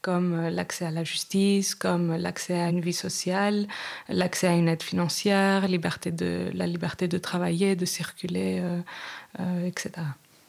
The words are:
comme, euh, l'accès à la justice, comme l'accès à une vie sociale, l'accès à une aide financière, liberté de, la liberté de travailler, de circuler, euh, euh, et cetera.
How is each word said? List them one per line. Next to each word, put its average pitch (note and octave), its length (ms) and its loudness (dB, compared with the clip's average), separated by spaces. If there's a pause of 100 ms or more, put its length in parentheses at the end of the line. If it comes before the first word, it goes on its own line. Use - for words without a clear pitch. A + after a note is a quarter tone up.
comme, F3+ 320 2
euh, E3 160 0
l'accès F3 360 -4
à D#3+ 60 -2
la E3 140 -2
justice, G3 680 2
comme F3 440 2
l'accès F3 420 -2
à E3+ 100 2
une F3 120 2
vie F3 100 0
sociale, G3+ 760 0 (420)
l'accès F3+ 380 2
à E3+ 80 6
une E3+ 120 6
aide E3 160 0
financière, G3 880 2
liberté F3 420 -2
de, F3 420 -2
la F3+ 140 -2
liberté F3 400 -2
de F#3 100 0
travailler, F3+ 600 2
de F3 80 0
circuler, F#3 760 -4
euh, F3 220 -2 (580)
euh, F3+ 280 0
et F3+ 100 -2
cetera. D3 380 -6 (340)